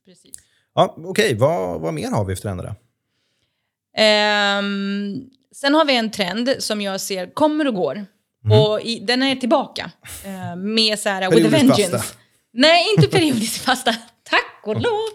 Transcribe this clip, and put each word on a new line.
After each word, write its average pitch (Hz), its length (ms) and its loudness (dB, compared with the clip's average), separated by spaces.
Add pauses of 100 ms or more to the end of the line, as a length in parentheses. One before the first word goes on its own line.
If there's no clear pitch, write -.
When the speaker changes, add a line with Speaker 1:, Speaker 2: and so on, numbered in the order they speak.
Speaker 1:
precis. 175 300 -20 (400)
Speaker 2:
Ja, 180 240 2
okej. 190 360 0
Vad, 160 460 0
vad 160 140 -4
mer 202 160 -6
har 113 140 -2
vi 95 120 -4
för - 60 -12
trender 92 220 -6
då? 107 100 -12 (1200)
Speaker 1:
Ehm, 202 1200 0 (340)
sen 277 200 0
har 320 100 4
vi 277 120 2
en 220 140 0
trend 220 480 -2
som 208 220 -4
jag 196 200 -6
ser 185 340 -8
kommer 302 340 0
och 240 60 0
går. 180 320 -4 (380)
Speaker 2:
Mm. 214 160 6
Speaker 1:
Och 214 200 2
i, 226 180 -6
den 247 240 0
är 269 140 0
tillbaka, 262 540 -2 (340)
eh, 180 320 -10
med 214 420 0
så 214 100 -4
här, 190 120 -2
with 165 260 4
a 151 40 2
Speaker 2:
Periodiskt 160 120 4
Speaker 1:
vengeance. 208 360 4
Speaker 2:
fasta. - 180 -8 (360)
Speaker 1:
Nej, 320 320 4 (120)
inte 381 120 6
periodiskt 269 560 0
fasta. 254 280 0 (380)
Tack - 320 -2
och - 180 -4
lov. 440 340 -2